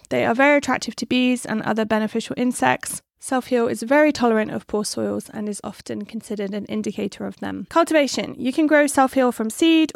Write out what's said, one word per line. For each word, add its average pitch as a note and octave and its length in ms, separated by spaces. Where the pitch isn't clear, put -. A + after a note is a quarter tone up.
They B3 180
are A#3 80
very C#4+ 240
attractive B3+ 380
to A3+ 100
bees B3+ 400
and A3 160
other A3 220
beneficial A3 520
insects. - 640
Self-heal B3 480
is A3 160
very D4 300
tolerant A3 400
of - 160
poor G#3+ 160
soils G#3 460
and G#3+ 180
is G3+ 160
often G#3 400
considered G#3 500
an G3+ 120
indicator G#3 600
of G3 120
them. G3 320
Cultivation. D#4 680
You B3+ 140
can D#4 160
grow D4 180
self-heal C4 460
from A3 180
seed D#4+ 460